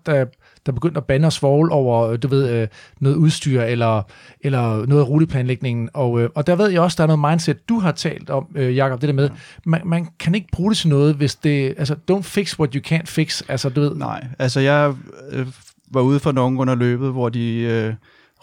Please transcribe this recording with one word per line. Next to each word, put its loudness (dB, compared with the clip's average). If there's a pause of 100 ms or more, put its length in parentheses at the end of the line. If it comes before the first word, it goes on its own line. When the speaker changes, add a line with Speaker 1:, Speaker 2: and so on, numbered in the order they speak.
Speaker 1:
der, 2 (420)
der -2
begyndte -2
at -6
bande 2
og 4
svogle 2
over, 2
øh, -2
du -2
ved, 2
øh, 0 (320)
noget 2
udstyr 2
eller, 0 (380)
eller 0
noget 4
af 2
ruteplanlægningen. 0
Og, 0
øh, 0
og -2
der 4
ved 2
jeg 2
også, 2
der 0 (100)
er 4
noget 0
mindset, -2
du 0
har 0
talt -6
om, -4
øh, 0
Jakob, 0
det 0
der 0
med, 2
Speaker 2:
Ja. -6 (320)
Speaker 1:
man, 0
man -2 (120)
kan 0
ikke -4
bruge 0
det 0
til 0
noget, 4
hvis -2
det, -2
altså, -2 (160)
don't 2
fix -4
what 0
you -4 (140)
can't -4
fix, -2
altså, -4
du -2
ved. 0
Speaker 2:
Nej, -8 (120)
altså, 0
jeg, 2 (360)
øh, -6 (440)
var 0
ude 4
for 0
nogen 0
under 2
løbet, 0
hvor -2
de, -2
øh, -2 (480)